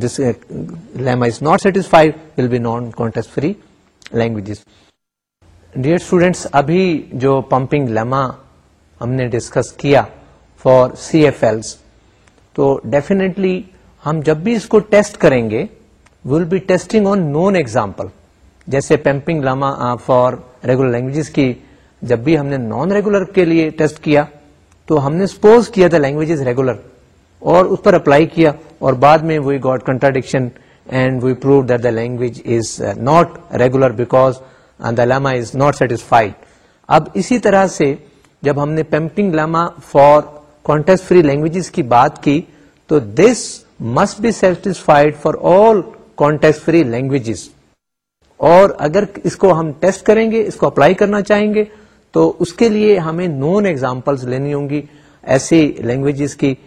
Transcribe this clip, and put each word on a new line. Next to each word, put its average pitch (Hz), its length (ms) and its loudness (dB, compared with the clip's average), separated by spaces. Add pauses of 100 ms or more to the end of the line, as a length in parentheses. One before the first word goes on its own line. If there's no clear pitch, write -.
this, 120 200 -6
uh, 127 120 -2 (640)
lemma 123 300 -2
is 120 160 -4
not 160 140 2 (100)
satisfied 170 460 2 (260)
will 123 140 -2
be 123 60 0
non 117 320 -6
context 113 480 -8
free 160 160 -2 (600)
languages۔ 110 420 -6 (1300)
Dear 160 120 0
students، 180 560 0
ابھی 160 500 0 (100)
جو 135 280 0
پمپنگ 135 480 -2
لیما 123 400 -4 (720)
ہم 120 100 -6
نے 127 180 -4
ڈسکس 117 440 -4
کیا 139 300 2 (640)
for 127 240 6
C - 360 0
F 127 180 -2
Ls، 110 320 -4 (760)
تو 139 340 0
definitely 185 760 -2 (460)
ہم 156 180 -4
جب 156 120 2
بھی 196 180 -4
اس 214 120 -6
کو 220 120 2
ٹیسٹ 202 380 0
کریں 123 340 2
گے، 123 160 -4 (600)
we 131 60 0
will 170 120 0
be 185 120 -2 (140)
testing 196 340 0
on 190 260 0
known 185 220 0
example۔ 110 520 -4 (600)
جیسے 139 300 0
پمپنگ 143 480 -2
لیما، 135 320 -2
آ، 123 180 -4
for 123 380 2 (340)
regular 127 260 0
languages 131 360 -4
کی 135 240 -2 (500)
جب 117 160 -2
بھی 151 200 0
ہم 139 80 -6
نے 139 100 -6
نان 127 360 -4
ریگولر 202 320 0
کے 185 200 0
لیے 160 260 0
ٹیسٹ 156 340 -2
کیا 147 200 2 (640)
تو 147 200 0
ہم 147 80 -4
نے 190 120 -2
سپوز 214 420 4
کیا 180 260 2
the 156 100 4
language 151 260 -2
is 139 160 -2
regular 127 280 -2 (640)
اور 175 260 2
اس 185 180 -4
پر 202 120 4
اپلائی 151 320 4
کیا، 160 260 2 (260)
اور 135 140 0
بعد 139 260 4
میں 156 200 -4
we 139 140 -2
got 131 260 -2 (120)
contradiction 131 580 -2 (460)
and 131 260 0
we 127 140 0 (120)
proved 135 220 4
that 123 120 0
the 120 120 0
language 120 540 -6
is, 117 400 -4
uh, 107 240 -6
not 165 180 4 (320)
regular 127 300 2
because, 127 440 0 (460)
uh, 117 100 -6
the 120 160 0
lemma 131 300 -2
is 123 240 -6
not 143 120 2 (100)
satisfied۔ 117 480 0 (580)
اب 151 160 2 (100)
اسی 214 240 -2
طرح 196 280 2
سے 147 280 -2 (480)
جب 143 200 -2
ہم 147 80 -4
نے 156 120 -4
پمپنگ 160 520 -2
لیما 165 340 -2 (280)
for 147 240 6 (500)
context 170 320 2 (100)
free 180 180 4
languages 156 400 -4
کی 175 120 -4
بات 123 400 0
کی 151 180 0 (460)
تو 151 120 0
this 143 400 2 (440)
must 175 440 -2
be 226 40 0 (140)
satisfied 165 640 2 (160)
for 151 140 -4 (140)
all 208 280 4 (400)
context 147 360 2 (120)
free 160 140 4
languages، 120 640 -6 (880)
اور 175 420 6
اگر 156 260 0 (200)
اس 165 120 -4
کو 180 240 2
ہم 160 120 -6
ٹیسٹ 190 340 -4
کریں 220 240 2
گے، 226 120 0
اس - 120 -8
کو - 120 -2
اپلائی 147 280 2
کرنا 202 280 0
چاہیں 208 320 0
گے 208 100 0 (460)
تو 160 280 2
اس 175 140 -4
کے 233 160 2
لیے 214 300 2
ہمیں 165 300 -4
نون 165 380 -2
ایگزامپلز 131 580 -4
لینی 135 300 -4
ہوں 143 140 -6
گی 143 140 -6 (400)
ایسی 151 560 2
لینگویجز 139 560 -4
کی 139 200 -2 (120)